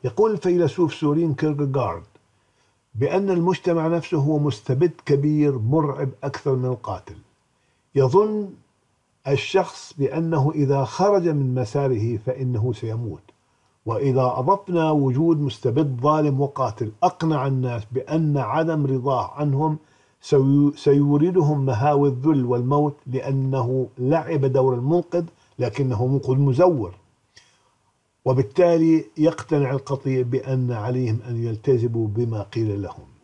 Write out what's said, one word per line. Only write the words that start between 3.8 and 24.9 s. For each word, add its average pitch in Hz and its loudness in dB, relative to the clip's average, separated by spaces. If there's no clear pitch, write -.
نفسه 165 -2
هو 147 2
مستبد 147 0
كبير 147 2
مرعب 135 0
أكثر 131 -2
من 127 -2
القاتل. 107 -8
يظن 196 2
الشخص - -4
بأنه 151 0
إذا 139 0
خرج 185 2
من 139 0
مساره 120 -2
فإنه 123 -2
سيموت، 113 -8
وإذا 127 0
أضفنا 165 0
وجود 147 2
مستبد 131 -2
ظالم 147 2
وقاتل 123 -4
أقنع 160 0
الناس 127 -2
بأن 147 0
عدم 151 -2
رضاه 131 -2
عنهم 151 0
سيو-، 143 4
سيوردهم 143 2
مهاوي 143 2
الذل 131 0
والموت، 135 0
لأنه 131 -2
لعب 147 0
دور 131 2
المنقذ 170 0